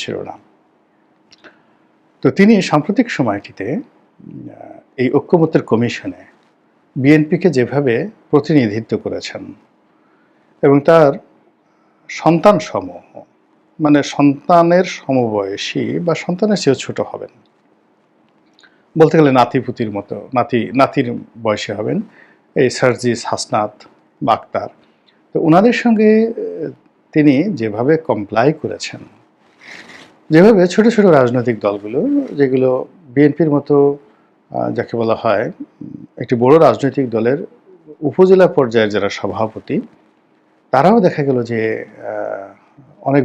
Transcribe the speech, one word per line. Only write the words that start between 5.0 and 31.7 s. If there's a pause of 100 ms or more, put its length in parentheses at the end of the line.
এই
ঐক্যমত্যের
কমিশনে (800)
বিএনপিকে
যেভাবে (360)
প্রতিনিধিত্ব (120)
করেছেন (1200)
এবং (120)
তার (960)
সন্তান (120)
সম, (960)
মানে (140)
সন্তানের (120)
সমবয়সী (220)
বা (100)
সন্তানের
চেয়েও
ছোট (120)
হবেন, (1700)
বলতে
গেলে
নাতিপুতির
মতো, (200)
নাতি, (200)
নাতির (360)
বয়সী
হবেন, (640)
এই
সার্জিস, (100)
হাসনাত (500)
বা
আক্তার। (600)
তো (100)
ওনাদের
সঙ্গে, (160)
আহ, (840)
তিনি (260)
যেভাবে (160)
কমপ্লাই (140)
করেছেন, (1300)
যেভাবে (120)
ছোট (100)
ছোট (140)
রাজনৈতিক (100)
দলগুলো, (380)